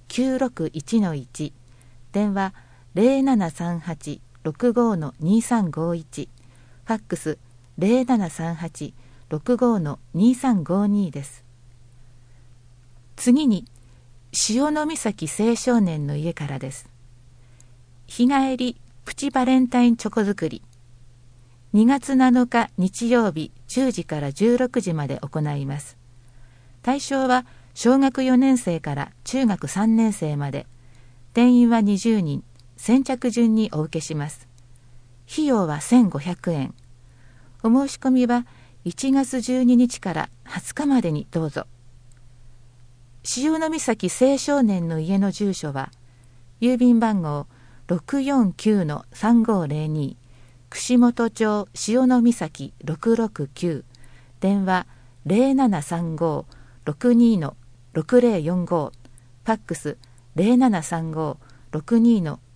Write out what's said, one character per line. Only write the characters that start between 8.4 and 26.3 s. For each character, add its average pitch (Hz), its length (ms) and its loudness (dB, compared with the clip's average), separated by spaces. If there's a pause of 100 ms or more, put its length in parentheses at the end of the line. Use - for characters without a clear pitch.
八 160 380 -12 (360)
六 226 280 -2
五 233 220 0
の 147 200 -6 (140)
二 226 220 4
三 233 280 0
五 196 240 0
二 202 240 0
で 143 120 -10
す。 - 220 -20 (1700)
次 277 320 2
に、 202 180 0 (680)
潮 269 380 -2
岬 302 560 -4
青 226 280 0
少 240 240 0
年 160 260 0
の 147 100 -6
家 160 180 -6
か 147 140 -8
ら 139 120 -8
で 131 120 -10
す。 - 180 -20 (1160)
日 - 220 0
帰 269 300 2
り 247 180 -4 (300)
プ - 100 -14
チ 277 160 -4
バ 254 140 0
レ 262 120 4
ン 262 100 4
タ 247 160 2
イ 240 80 6
ン 226 40 2
チ - 120 -6
ョ - 20 -2
コ 214 160 0
作 196 240 -4
り。 117 120 -12 (1120)
二 214 120 6
月 269 300 2
七 254 320 4
日 240 300 0
日 190 320 -2
曜 233 220 2
日 151 200 -8 (160)
十 254 240 0
時 170 120 -8
か 151 160 -6
ら 143 120 -4
十 233 260 2
六 254 240 -2
時 175 120 -4
ま 147 140 -4
で 139 120 -6
行 147 200 -8
い 143 260 -4
ま 143 140 -8
す。 - 180 -18 (840)